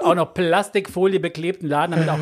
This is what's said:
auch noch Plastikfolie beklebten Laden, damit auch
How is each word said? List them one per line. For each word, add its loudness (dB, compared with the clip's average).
auch 4
noch -2
Plastikfolie 0
beklebten -6
Laden, 0
damit 2
auch 0